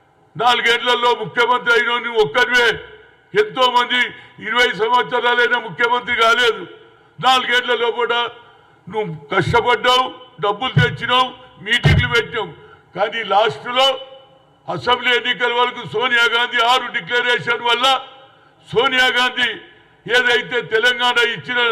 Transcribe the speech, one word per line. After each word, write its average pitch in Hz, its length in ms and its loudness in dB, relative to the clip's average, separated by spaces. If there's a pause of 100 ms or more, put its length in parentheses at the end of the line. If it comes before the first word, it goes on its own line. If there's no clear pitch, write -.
(360)
నాలుగేళ్లలో 233 760 2
ముఖ్యమంత్రి 233 600 0
అయినా 240 240 0
నువ్వు 233 220 -2
ఒక్కరివే. 240 480 2 (720)
ఎంతో 214 300 2
మంది 240 280 0 (500)
ఇరవై 240 240 2
సంవత్సరాలైనా 240 840 0
ముఖ్యమంత్రి 240 580 -2
కాలేదు. 226 500 2 (540)
నాలుగేళ్ల 247 540 0
లోపల 233 560 -2 (580)
నువ్వు 185 480 -6
కష్టపడ్డావు, 247 800 2 (260)
డబ్బులు 208 400 0
తెచ్చినావు, 247 520 0 (320)
మీటింగ్లు 240 440 2
పెట్టినావు. 220 440 -2 (440)
కానీ 220 280 -2
లాస్ట్లో 240 760 0 (720)
అసెంబ్లీ 247 440 0
ఎన్నికల 240 360 -2
వరకు 240 360 -2
సోనియా 233 500 0
గాంధీ 240 240 0
ఆరు 240 300 0
డిక్లరేషన్ 240 680 -2
వల్ల 240 400 2 (720)
సోనియా 254 340 2
గాంధీ 247 440 0 (640)
ఏదైతే 240 480 0
తెలంగాణ 240 560 0
ఇచ్చిన 240 400 -2 (140)